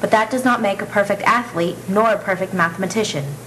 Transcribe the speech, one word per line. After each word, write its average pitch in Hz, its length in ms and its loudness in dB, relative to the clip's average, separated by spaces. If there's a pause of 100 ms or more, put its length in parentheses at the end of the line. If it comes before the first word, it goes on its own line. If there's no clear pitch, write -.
but - 100 0
that 220 200 4
does 254 120 -2
not 240 200 2
make 196 180 -2
a 208 60 -6
perfect 202 380 0
athlete 175 520 0 (100)
nor 208 220 2
a 208 100 2
perfect 185 360 -2
mathematician. 175 720 -2 (200)